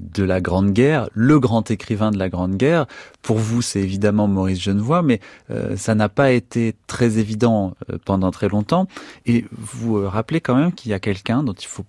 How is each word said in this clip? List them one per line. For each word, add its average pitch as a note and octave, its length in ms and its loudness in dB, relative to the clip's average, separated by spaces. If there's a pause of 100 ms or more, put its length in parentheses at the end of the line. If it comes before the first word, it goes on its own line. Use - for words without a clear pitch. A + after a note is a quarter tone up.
de F2 240 -2
la F#2 160 2
Grande F#2 320 2
Guerre, B2+ 420 2
le C3+ 240 4
grand A2+ 320 0
écrivain G#2+ 400 -2
de G#2 80 -2
la F#2 100 -2
Grande F#2 280 -2
Guerre. C#3+ 300 2 (360)
Pour A2 160 0
vous, A2+ 240 0
c'est - 180 -4
évidemment G2+ 480 2
Maurice F#2+ 320 0
Genevoix, G#2+ 420 0
mais, B2+ 180 2 (300)
euh, A2 260 -4
ça G#2+ 180 -2
n'a G#2+ 140 2
pas C3+ 240 4
été A#2 420 0 (120)
très A2+ 320 2
évident, G#2+ 560 2 (160)
euh, F#2+ 140 -6
pendant F#2+ 260 2
très G2+ 180 -2
longtemps. B2+ 400 0 (380)
Et A#2 260 2
vous, A2+ 460 -4
euh, G2 100 0
rappelez A2+ 320 -2
quand B2+ 160 0
même E3 160 2
qu'il - 180 -10
y G2+ 40 0
a F#2+ 60 -4
quelqu'un A2+ 420 -2
dont A#2+ 100 -2
il - 140 -14
faut - 220 -12